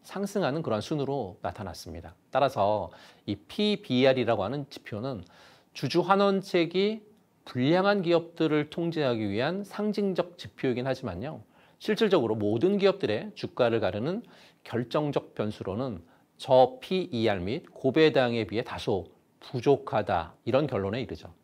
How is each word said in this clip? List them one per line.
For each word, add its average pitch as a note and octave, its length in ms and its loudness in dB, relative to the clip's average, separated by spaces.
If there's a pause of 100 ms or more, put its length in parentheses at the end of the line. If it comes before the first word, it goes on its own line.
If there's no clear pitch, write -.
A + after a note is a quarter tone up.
상승하는 F3+ 580 -4
그런 A2 200 -2
순으로 C#3 600 -4
나타났습니다. E2+ 720 -10 (160)
따라서 G#2+ 580 2 (360)
이 G2+ 100 -4
피비알이라고 B2+ 1080 0
하는 C3+ 260 -6
지표는 A2+ 540 -10 (500)
주주 E3 280 -2
환원책이 G3 1000 2 (420)
불량한 F#3 580 2
기업들을 D#3+ 680 2
통제하기 C#3+ 600 -2
위한 D3+ 340 -2
상징적 G3 760 -2
지표이긴 B2 500 -4
하지만요. A#2+ 540 -6 (380)
실질적으로 F3 560 2
모든 A#2 420 2
기업들의 F#3 580 0
주가를 A2+ 440 0
가르는 A2+ 440 -2 (400)
결정적 C#3+ 720 -2
변수로는 G#2+ 680 -6 (340)
저 B2+ 440 6
피이알 A2 600 0
및 A2 320 -4
고배당에 B2+ 720 4
비해 G2+ 180 -4
다소 F#2 440 -4 (320)
부족하다, G2+ 960 0 (100)
이런 C3 200 2
결론에 G#2+ 360 -4
이르죠. F2 320 -12 (100)